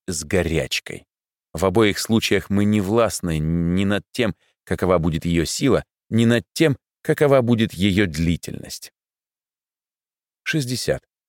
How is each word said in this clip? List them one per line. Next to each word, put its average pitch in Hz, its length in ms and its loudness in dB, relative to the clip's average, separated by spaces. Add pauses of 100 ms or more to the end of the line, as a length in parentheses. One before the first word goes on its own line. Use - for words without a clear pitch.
с 76 160 -6
горячкой. 78 840 -2 (480)
В 82 120 -4
обоих 98 340 4
случаях 107 500 0
мы 101 160 2
не 104 160 2
властны 95 580 0
ни 85 460 0
над 98 280 -2
тем, 113 240 -2 (280)
какова 90 340 0
будет 78 260 -2
её 82 200 0
сила, 95 400 0 (260)
ни 113 160 2
над 117 260 2
тем, 156 240 2 (260)
какова 139 400 2
будет 113 300 0
её 98 340 2
длительность. - 840 -6 (1600)
Шестьдесят. 127 540 -4 (260)